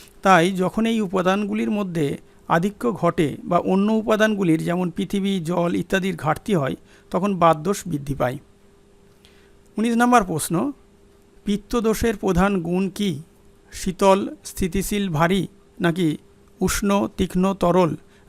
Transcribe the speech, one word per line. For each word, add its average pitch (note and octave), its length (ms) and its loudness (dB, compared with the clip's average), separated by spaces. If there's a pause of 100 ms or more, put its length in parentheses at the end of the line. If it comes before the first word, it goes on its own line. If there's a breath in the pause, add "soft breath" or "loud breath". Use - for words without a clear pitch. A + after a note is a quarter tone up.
(220 loud breath)
তাই F#3 300 6
যখন F#3 340 -2
এই A3+ 160 0
উপাদানগুলির G3+ 680 0
মধ্যে E3+ 460 -2 (300 soft breath)
আধিক্য G3+ 440 0
ঘটে E3 520 -2
বা F3 140 2
অন্য F#3+ 340 0
উপাদানগুলির, G#3 720 2
যেমন F3 280 -2
পৃথিবী, G3 480 -2
জল F3 360 -2
ইত্যাদির F#3+ 400 -2
ঘাটতি D3 400 -4
হয়, C#3 200 -2 (360 soft breath)
তখন F#3+ 240 -2
বাত E3 220 4
দোষ F#3 300 -6
বৃদ্ধি C#3+ 280 -6
পায়। B2+ 220 -2 (1400 soft breath)
উনিশ A#3 180 0
নম্বর A#3+ 280 4
প্রশ্ন, F3+ 480 -2 (720)
পিত্তদোষের A3 720 0
প্রধান F#3+ 440 2
গুণ F3+ 280 -2
কি? E3+ 320 -2 (500)
শীতল, G3 720 2
স্থিতিশীল, G3 680 -4
ভারী, E3+ 380 0 (340)
নাকি E3 360 0 (420)
উষ্ণ, G3+ 480 0 (100)
তীক্ষ্ণ, F#3 360 0
তরল, F3 420 2 (340 soft breath)